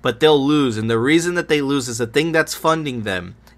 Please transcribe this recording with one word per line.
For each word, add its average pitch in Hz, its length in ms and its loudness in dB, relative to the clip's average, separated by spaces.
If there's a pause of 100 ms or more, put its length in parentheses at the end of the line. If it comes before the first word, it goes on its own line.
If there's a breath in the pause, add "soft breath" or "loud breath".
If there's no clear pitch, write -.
but 127 180 -2
they'll 151 240 6
lose. 139 340 2
And 110 120 -2
the 113 100 2
reason 165 360 2
that 165 120 -4
they 151 140 2
lose 135 260 -2
is 117 120 -8
the 120 80 -2
thing 156 260 -2
that's 160 200 0
funding 151 500 -2
them 92 320 -6 (220 soft breath)